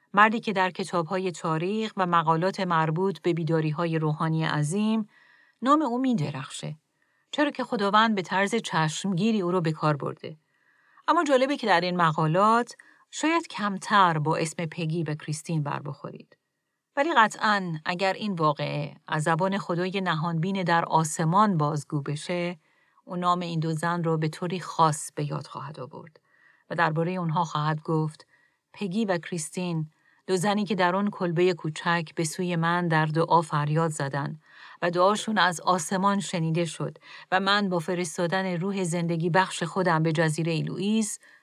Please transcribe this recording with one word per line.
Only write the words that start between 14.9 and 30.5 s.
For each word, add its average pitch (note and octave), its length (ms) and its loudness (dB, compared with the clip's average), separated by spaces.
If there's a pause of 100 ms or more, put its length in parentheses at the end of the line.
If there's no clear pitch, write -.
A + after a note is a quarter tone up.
و D3+ 120 -4
کریستین D3+ 480 -4
بر C#3 160 -4
بخورید. - 580 -14 (580)
ولی D4 220 0
قطعاً G3+ 680 2
اگر F#3 280 0
این G3+ 220 -4
واقعه D3 600 -2 (120)
از D#3 160 -2
زبان F3 340 2
خدای F#3 440 -2
نهانبین E3+ 640 -2
در E3+ 220 2
آسمان E3 720 2
بازگو D3 440 -2
بشه، F3 580 -6 (440)
او F#3 120 -10
نام F3+ 240 2
این E3+ 200 -4
دو D#3+ 120 -2
زن E3+ 320 -2
رو E3 140 2
به D#3+ 100 0
طوری F3 320 -4
خاص - 560 0
به D3 140 -4
یاد D3 180 -8
خواهد D3 320 -14
آورد C#3+ 400 -16 (500)
و F3 60 -6
درباره E3 360 0
اونها F3 320 -2
خواهد D3+ 380 -2
گفت: D#3 460 -2 (460)
"پگی G#3 320 -2
و - 120 0
کریستین، E3+ 720 -4 (380)
دو F#3 80 2
زنی G3+ 300 2